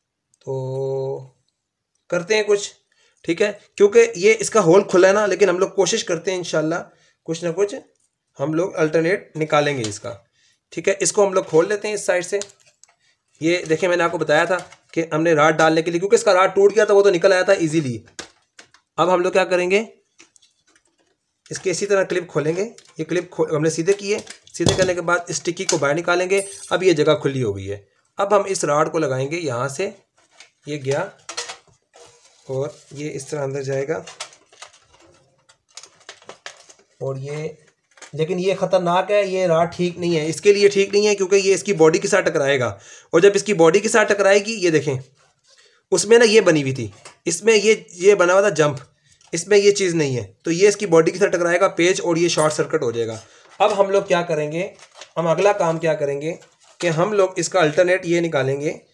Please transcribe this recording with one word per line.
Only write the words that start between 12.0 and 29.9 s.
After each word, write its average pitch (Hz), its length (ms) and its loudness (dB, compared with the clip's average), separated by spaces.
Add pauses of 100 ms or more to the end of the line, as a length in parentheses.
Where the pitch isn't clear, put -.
side 180 180 0
से। 196 160 -4 (1000)
ये 170 220 0
देखिए, 160 260 0
मैंने 175 140 0
आपको 170 140 -2
बताया 156 280 2
था 180 120 -2 (360)
कि 160 200 -4
हमने 160 220 2
rod 156 220 4
डालने 160 240 4
के 170 100 -4
लिए, 170 80 -2
क्योंकि 202 160 0
इसका 208 180 2
rod 185 220 2
टूट 202 180 4
गया 214 120 2
था, 208 80 2
वो 202 100 6
तो 196 80 4
निकल 185 220 4
आया 185 100 2
था 190 120 4
easily। 151 480 -4 (960)
अब 165 120 2
हम 180 120 2
लोग 180 120 -2
क्या 185 120 2
करेंगे, 180 340 0 (1700)
इसके 185 200 -6
इसी 175 140 -6
तरह 196 200 2
clip 180 220 -4
खोलेंगे, 160 360 -4 (360)
ये 160 40 -6
clip 175 280 -6
खो-, 160 160 -2
हमने 160 240 -2
सीधे 165 220 0
किए, 202 260 -6 (280)
सीधे - 280 -2
करने 180 200 0
के 175 80 -8
बाद 175 260 -2
इस - 140 -8
टिक्की 180 220 -6
को 175 120 -2
बाहर 139 180 0
निकालेंगे। 180 440 -2 (320)
अब 180 120 -2
ये 180 100 4
जगह 147 240 2
खुली 139 240 -4
हो 104 120 -2
गई 98 120 -12
है। 101 200 -10 (320)
अब 202 160 -2
हम 202 140 4
इस 190 180 -6
rod 151 260 0
को 170 80 -4
लगाएंगे 139 380 -4
यहाँ 131 320 -6
से, 185 160 -6 (840)